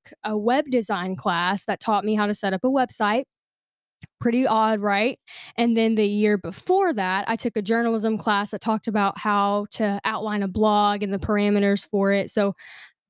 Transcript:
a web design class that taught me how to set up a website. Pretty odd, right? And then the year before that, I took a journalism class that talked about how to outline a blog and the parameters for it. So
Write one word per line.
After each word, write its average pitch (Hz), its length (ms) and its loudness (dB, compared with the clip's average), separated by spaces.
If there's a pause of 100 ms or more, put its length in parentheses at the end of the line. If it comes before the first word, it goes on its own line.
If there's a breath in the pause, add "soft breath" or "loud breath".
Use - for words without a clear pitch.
(240)
a 214 140 -2
web 247 320 2
design 196 460 -2
class 180 500 -2
that 202 140 -4
taught 202 260 -2
me 214 100 0
how 208 120 0
to 208 80 -2
set 190 180 -2
up 185 100 -4
a 254 60 2
website. 254 540 0 (1000)
Pretty 240 240 2
odd, 220 340 2
right? 208 400 0 (380 loud breath)
And 233 180 2
then 226 200 2
the 214 120 2
year 208 300 2
before 359 560 0
that, 190 340 -2
I 226 80 -2
took - 220 -4
a 214 60 -2
journalism 220 540 0
class 208 340 -2
that 208 100 -10
talked 220 260 -2
about 202 300 0
how 202 540 0
to 202 340 -2
outline 208 380 -4
a 196 40 0
blog 208 560 2
and 196 80 -2
the 196 80 -2
parameters 202 680 2
for 196 260 2
it. 202 160 0
So 202 240 0 (560 loud breath)